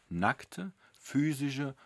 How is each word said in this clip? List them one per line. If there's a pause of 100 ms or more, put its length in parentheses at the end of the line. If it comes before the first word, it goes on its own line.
nackte, (200)
physische, (120)